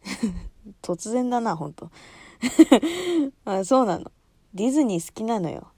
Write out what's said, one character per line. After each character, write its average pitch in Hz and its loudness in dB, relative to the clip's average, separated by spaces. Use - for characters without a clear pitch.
<laughs> - -8
突 190 -8
然 247 -2
だ 240 0
な、 214 -2
ほ 156 -8
ん 151 -12
と。 - -18
<laughs> 320 4
ま 196 -2
あ、 190 -2
そ 262 4
う 247 4
な 180 -2
の。 - -14
デ 208 -2
ィ 262 2
ズ 294 2
ニー 190 0
好 - -18
き 220 -10
な 226 -2
の 170 -2
よ。 - -12